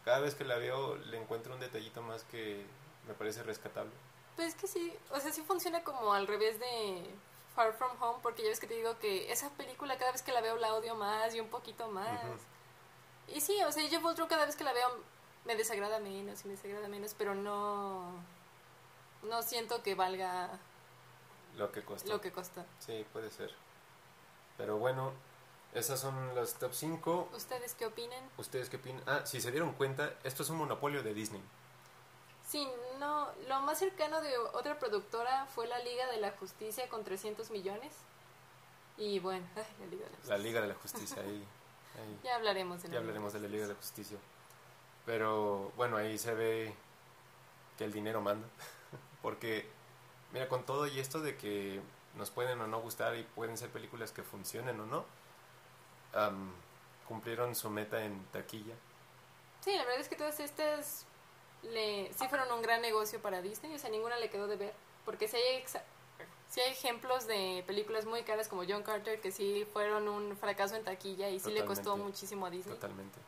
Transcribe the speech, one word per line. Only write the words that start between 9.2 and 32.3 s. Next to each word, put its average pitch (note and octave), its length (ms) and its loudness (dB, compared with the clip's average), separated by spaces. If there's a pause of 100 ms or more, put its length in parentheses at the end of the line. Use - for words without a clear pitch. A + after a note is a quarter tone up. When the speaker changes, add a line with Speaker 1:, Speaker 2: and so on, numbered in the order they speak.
Speaker 2:
esa C4 200 0
película C4 460 -4
cada B3+ 140 4
vez B3+ 100 0
que C#4+ 100 -2
la A#3+ 100 6
veo A3+ 160 4
la A3 160 4
odio A3+ 220 0
más G#3+ 400 2
y A#3 40 0
un A3 100 -2
poquito A3+ 400 -4
más. A3 340 0
Speaker 1:
Ujú. - 1120 -12
Speaker 2:
Y D4+ 40 2
sí, G4+ 220 4
o D4+ 80 4
sea, D4+ 140 2
Age D4+ 120 4
of E4 80 2
Ultron E4 220 4
cada D#4+ 180 8
vez D4 100 -2
que D#4+ 80 -4
la C4+ 100 4
veo B3 140 6 (580)
me A#3 100 2
desagrada G#3+ 440 2
menos G3+ 460 -6
y - 20 -6
me G3 80 -6
desagrada G3+ 320 -6
menos, G3+ 300 -6
pero G3+ 180 2
no, G3+ 760 0 (1120)
no A3+ 200 0
siento A#3 400 0
que G3 120 4
valga F#3 540 2 (1080)
Speaker 1:
Lo G2+ 140 2
que G#2 120 -6
costó. G2+ 260 -6
Speaker 2:
lo G#3 120 2
que F#3 100 -4
costó. F3+ 320 -8 (160)
Speaker 1:
Sí, A2 320 -6
puede A2 200 -6
ser. G2+ 200 -6 (1080)
Pero G#2+ 200 0
bueno, C3 340 4 (640)
esas B2 260 2
son C3 360 0
las A#2 200 2
top B2+ 180 0
cinco. E3 640 2
Speaker 2:
¿Ustedes A#3+ 400 -4
qué A#3 120 -2
opinan? A#3 360 -6 (140)
Speaker 1:
¿Ustedes B2+ 320 -2
qué B2+ 80 -6
opinan? B2+ 300 -8
Ah, C#3 180 4
si B2 160 -2
se A#2 100 0
dieron D3+ 220 2
cuenta, C#3 400 2 (100)
esto C3 200 -2
es C3 60 0
un D#3+ 80 0
monopolio C#3+ 460 2
de G#2+ 100 0
Disney. G#2+ 280 -4 (1040)